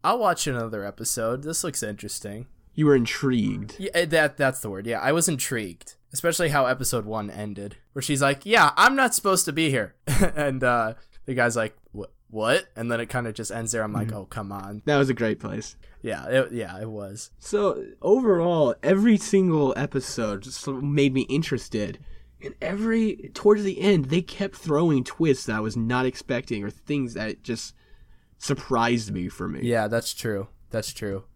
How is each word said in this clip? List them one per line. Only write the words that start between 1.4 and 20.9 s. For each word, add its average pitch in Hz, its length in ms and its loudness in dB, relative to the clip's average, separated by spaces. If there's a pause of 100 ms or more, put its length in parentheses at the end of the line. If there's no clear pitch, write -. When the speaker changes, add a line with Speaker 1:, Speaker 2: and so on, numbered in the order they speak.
Speaker 1:
This 156 200 -6
looks 151 200 -4
interesting." 104 640 -10 (260)
Speaker 2:
You 156 140 2
were 143 80 8
intrigued. 113 800 0
Speaker 1:
Yeah, 190 160 -6
eh, 175 120 2
that, 156 320 2
that's 135 240 0
the 107 100 -6
word. 98 160 -8
Yeah, 117 120 -2
I 131 120 0
was 165 180 2
intrigued. 113 640 -6 (180)
Especially 170 380 0
how 143 160 4
episode 123 400 0
one 107 240 -6
ended, 104 460 -10 (180)
where 143 80 -6
she's 139 220 0
like, 139 200 2
"Yeah, 196 320 6
I'm 247 200 6
not 254 180 2
supposed 190 320 2
to 160 80 -4
be 160 160 2
here." 117 240 0 (140)
<laughs> 151 280 4
And, 135 280 0
uh, 117 320 2 (320)
the 131 80 -4
guy's 120 200 2
like, 110 220 -2 (160)
"Wha-, 98 140 -12 (240)
what?" 110 440 0
And 117 160 -4
then 117 80 0
it 117 100 -6
kinda 117 220 -4
just 107 200 -8
ends 113 200 -6
there. 113 120 -2
I'm 107 100 -6
like, 107 140 -2
Speaker 2:
Mm-hmm. 110 100 -6
Speaker 1:
"Oh, 98 80 -10
come 101 260 -10
on." 101 340 -12
Speaker 2:
That 147 120 2
was 139 140 4
a - 20 0
great 113 260 -2
place. 107 360 -10 (260)
Speaker 1:
Yeah, 95 260 -8
it, 127 260 2
yeah, 95 280 -8
it 113 80 -8
was. 104 480 -12
Speaker 2:
So, 208 480 -2 (160)
overall, 175 800 4
every 202 360 6
single 170 600 4
episode 117 640 -4
just - 260 -10
made 143 460 2